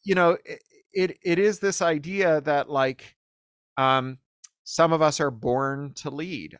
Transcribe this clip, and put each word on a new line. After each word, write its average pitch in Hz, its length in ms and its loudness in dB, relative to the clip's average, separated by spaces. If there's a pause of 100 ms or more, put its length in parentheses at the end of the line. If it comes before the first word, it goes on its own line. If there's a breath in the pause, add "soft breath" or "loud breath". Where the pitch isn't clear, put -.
you 196 100 -2
know, 180 320 4
it, - 180 -14 (300)
it, 185 300 -2
it 175 160 2
is 202 200 2
this 196 220 -2
idea 165 600 0
that, 143 280 0
like, 131 460 -2 (640)
um, 131 420 0 (440)
some 165 300 2
of 156 80 0
us 151 180 2
are 147 120 0
born 135 640 -4
to - 140 -10
lead, 139 500 -10